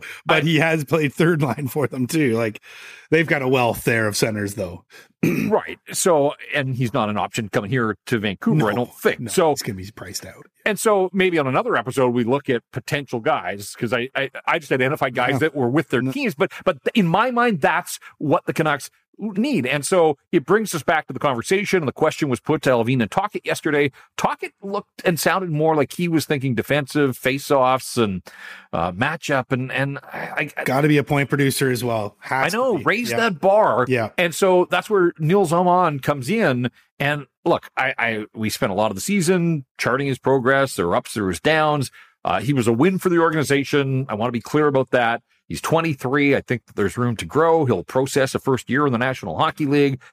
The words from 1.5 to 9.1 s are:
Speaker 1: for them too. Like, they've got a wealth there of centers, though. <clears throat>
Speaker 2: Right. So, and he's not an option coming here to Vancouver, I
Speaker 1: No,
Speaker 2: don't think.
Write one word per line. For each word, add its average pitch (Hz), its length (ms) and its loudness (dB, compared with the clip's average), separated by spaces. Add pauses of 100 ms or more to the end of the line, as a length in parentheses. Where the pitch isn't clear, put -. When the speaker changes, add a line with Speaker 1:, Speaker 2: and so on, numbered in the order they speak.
Speaker 1:
for 143 180 -2
them 131 180 -4
too. 139 320 2
Like, 113 240 -4 (480)
they've 165 160 4
got 147 160 0
a 131 60 -2
wealth 123 360 2
there 113 240 2
of 104 80 -4
centers, 104 400 -2
though. 92 340 -8
<clears throat> - 40 -20 (300)
Speaker 2:
Right. 165 540 0 (140)
So, 143 420 4 (200)
and 135 220 -2
he's 117 200 -2
not 107 140 0
an 104 80 -2
option 104 320 -4
coming 104 200 -2
here 113 260 0 (120)
to 123 100 0
Vancouver, 110 500 0
I - 40 2
Speaker 1:
No, 104 40 0 (100)
Speaker 2:
don't - 100 -12
think. - 240 0